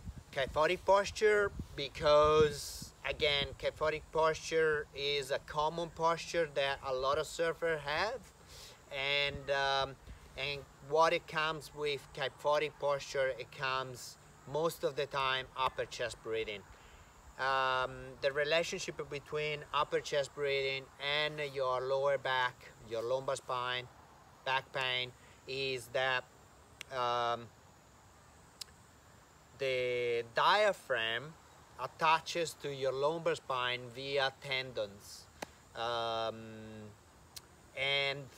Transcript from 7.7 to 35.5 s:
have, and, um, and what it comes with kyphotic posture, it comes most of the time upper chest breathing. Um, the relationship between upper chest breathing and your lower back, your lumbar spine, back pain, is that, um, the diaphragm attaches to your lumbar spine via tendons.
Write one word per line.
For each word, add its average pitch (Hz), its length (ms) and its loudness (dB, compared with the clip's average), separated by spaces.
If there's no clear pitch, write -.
have, 170 400 -2
and, 143 600 0
um, 139 440 2
and 139 240 -6
what 160 240 6
it 170 140 0
comes 156 480 -4
with 147 260 -2
kyphotic 147 680 4
posture, 139 580 2
it 120 140 -8
comes 131 680 -4
most 156 320 2
of 151 120 0
the 147 100 0
time 131 400 0
upper 131 280 0
chest 117 380 -6
breathing. 110 380 -4
Um, 131 540 0
the 139 100 2
relationship 156 800 -2
between 151 500 -6
upper 151 260 0
chest 143 340 -2
breathing 135 500 -2
and 151 400 -2
your 127 280 0
lower 135 360 0
back, 131 540 -2
your 113 140 -4
lumbar 135 320 -2
spine, 123 520 -4
back 131 280 0
pain, 127 380 -2
is 131 460 -4
that, 131 300 2
um, 120 500 0
the 123 680 0
diaphragm 151 1000 2
attaches 160 800 0
to 143 120 -6
your 131 180 -2
lumbar 156 440 0
spine 123 460 -2
via 135 380 0
tendons. 127 840 -8